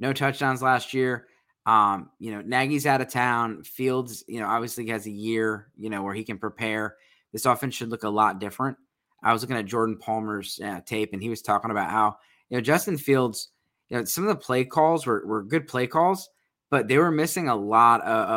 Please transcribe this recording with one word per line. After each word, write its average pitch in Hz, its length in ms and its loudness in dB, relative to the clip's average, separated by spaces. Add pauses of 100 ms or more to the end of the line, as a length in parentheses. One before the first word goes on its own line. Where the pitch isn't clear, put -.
No 131 100 -2
touchdowns 135 500 0
last 131 320 2
year. 127 340 0 (380)
Um, 104 440 4 (100)
you 110 120 -8
know, 104 100 -10
Nagy's 135 460 0
out 135 140 4
of 127 80 -6
town. 117 540 0
Fields, 127 640 -4
you 117 120 -10
know, 107 80 -4
obviously 117 400 -4
has 110 180 -4
a 107 60 -10
year, 110 560 -2 (100)
you 107 120 -8
know, 101 120 -6
where 98 140 -4
he 110 80 -6
can 101 160 -10
prepare. 107 560 -4 (360)
This 110 140 -4
offense 123 300 0
should 113 140 -8
look 117 140 -8
a 107 60 -2
lot 104 300 2
different. 127 380 -4 (440)
I 113 120 4
was 110 100 -2
looking 123 140 -4
at 104 80 -4
Jordan 113 320 -2
Palmer's, 107 640 -6
uh, 95 220 -8
tape, 107 280 -4
and 95 80 -8
he 113 80 -6
was 110 140 -8
talking 104 260 0
about 98 220 -2
how, 107 260 2 (320)
you 123 80 -2
know, 123 40 0
Justin 156 360 0
Fields, 127 520 0 (400)
you 120 80 -4
know, 113 80 -2
some - 180 -4
of 208 60 0
the 170 140 -2
play 127 200 0
calls 156 420 2
were, 113 220 0
were 107 160 -2
good 135 240 -2
play 127 180 -2
calls, 180 440 0 (420)
but 123 160 2
they 131 100 4
were 165 140 4
missing 156 380 0
a 117 60 2
lot 113 460 6
of, 107 360 0